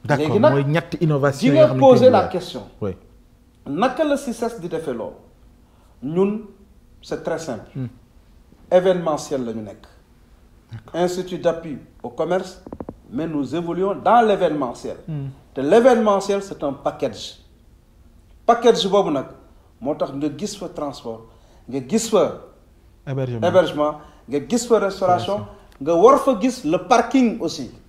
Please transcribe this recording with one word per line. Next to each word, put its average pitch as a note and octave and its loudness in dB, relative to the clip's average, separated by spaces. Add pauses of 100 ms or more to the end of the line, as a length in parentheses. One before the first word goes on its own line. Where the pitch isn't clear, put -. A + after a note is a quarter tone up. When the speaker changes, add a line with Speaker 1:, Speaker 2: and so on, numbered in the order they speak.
Speaker 1:
D'accord, D3 0
Speaker 2:
Léegi D3+ 2
nag, D4+ 6
Speaker 1:
mooy C#3 2
ñetti D#3+ -2
innovation C#3+ 2 (120)
Speaker 2:
di C#4+ 4
Speaker 1:
yoo D#4 6
Speaker 2:
nga D4+ 8
Speaker 1:
xam D4 -2
ne C4 -2
Speaker 2:
poser B3+ 8
Speaker 1:
tey B3+ 10
Speaker 2:
la G#3 4
Speaker 1:
jii - -4
Speaker 2:
question. E3+ -8 (200)
Speaker 1:
Oui. G2 -6 (720)
Speaker 2:
Naka A#3+ -2
la C#4+ 0
cices A#3+ -6
di E3+ -10
defee D#3+ -6
loolu? G#2+ -10 (880)
Ñun, G3 -2 (600)
c'est - -10
très E3 -6
simple. B2 -10
Speaker 1:
Hmm. C3 -8 (840)
Speaker 2:
Événementiel E3 0
la A2+ -8
ñu A2 -8
nekk. G2 -16 (880)
Speaker 1:
D'accord. - -8
Speaker 2:
Institut F3+ -2
d'appui E3 -4 (260)
au - -10
commerce, F3+ -4 (500)
mais D3+ -6
nous C#3+ -4
évoluons E3+ -4
dans F#3 4
l'événementiel. D3 -2 (100)
Speaker 1:
Hmm. C#3+ -8 (260)
Speaker 2:
Te C3+ -6
l'événementiel, G#3 4
c'est - -12
un C#3 -4
package. - -8 (1080)
Package A#3 4
boobu F3+ 2
nag, C3+ -2 (540)
moo C3+ -4
tax D3+ -4
nga C#3+ -6 (100)
gis G3+ -8
fa E3+ -12
transport, C3 -12 (420)
nga C3 -6
gis A3 -2
fa D#3 0 (640)
Speaker 1:
Hébergement. C3 -4
Speaker 2:
hébergement, D3+ 2 (340)
nga C#3+ -4
gis A#3 -2
fa A3 4
restauration, F#3+ 0
Speaker 1:
Restauration. G#3+ -10 (360)
Speaker 2:
nga D3 0
war A3+ 8
fa C4 0
gis A#3+ -2
le D#3+ 0
parking A#3 2
aussi. D3+ -6 (200)